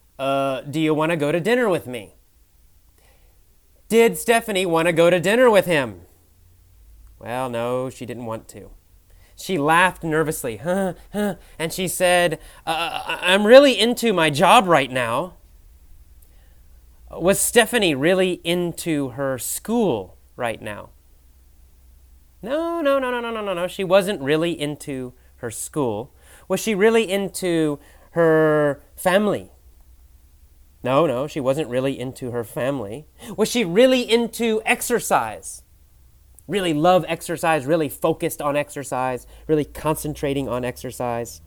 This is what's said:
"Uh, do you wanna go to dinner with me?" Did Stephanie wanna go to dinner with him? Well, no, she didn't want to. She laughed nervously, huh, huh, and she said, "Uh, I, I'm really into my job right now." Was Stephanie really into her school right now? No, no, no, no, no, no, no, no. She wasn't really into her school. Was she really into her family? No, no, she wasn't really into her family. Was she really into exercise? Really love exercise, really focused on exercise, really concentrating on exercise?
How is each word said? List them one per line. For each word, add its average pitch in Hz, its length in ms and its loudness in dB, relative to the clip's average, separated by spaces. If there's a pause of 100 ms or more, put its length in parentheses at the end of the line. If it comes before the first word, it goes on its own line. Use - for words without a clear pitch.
(180)
"Uh, 135 440 -2
do 143 180 -6
you 156 160 2
wanna 156 200 0
go 147 160 0
to 175 80 0
dinner 233 300 0
with 165 160 -2
me?" 117 300 -14 (1700)
Did 226 300 4
Stephanie 220 480 0
wanna 165 280 2
go 170 180 4
to 180 80 2
dinner 226 320 4
with 190 160 4
him? 123 400 -2 (1120)
Well, 123 300 -6
no, 123 420 -4
she 123 160 -14
didn't 120 180 -12
want 113 240 -10
to. 95 220 -20 (640)
She 180 240 -4
laughed 170 440 2
nervously, 151 540 -2
huh, 180 380 -4 (180)
huh, 202 220 -4 (240)
and 165 120 -6
she 185 160 -4
said, 175 520 2 (260)
"Uh, 165 400 -6
I, 180 280 0
I'm 208 120 4
really 254 340 10
into 233 320 0
my 165 200 4
job 190 340 6
right 143 240 4
now." 127 460 -4 (1800)
Was 190 280 2
Stephanie 214 540 2
really 180 500 0
into 170 680 -4
her 135 280 -6
school 156 800 -4 (180)
right 117 240 -4
now? 104 300 -12 (1500)
No, 330 400 -4
no, 277 180 2
no, 254 120 -2
no, 247 80 -4
no, 233 120 -6
no, 220 100 -6
no, 196 120 -4
no. 175 140 -2
She 190 160 -6
wasn't 185 380 2
really 156 380 -2
into 143 540 -8 (240)
her 117 140 -10
school. 120 600 -6 (340)
Was 190 120 -2
she 220 140 -4
really 220 360 2
into 170 720 -2 (320)
her 156 720 2 (140)
family? 185 560 0 (1300)
No, 135 220 2
no, 135 220 -2
she 156 120 -10
wasn't 135 300 -2
really 131 300 -2
into 123 320 -10
her 120 120 -4
family. 127 600 -6 (320)
Was 214 120 0
she 240 140 0
really 247 380 4
into 226 640 0
exercise? 143 960 -2 (840)
Really 180 260 -2
love 165 340 4
exercise, 160 580 -2
really 156 220 0
focused - 540 -4
on 143 160 -2
exercise, 131 680 -6 (200)
really 151 180 2
concentrating 143 840 -4
on 123 160 -4
exercise? 120 800 -8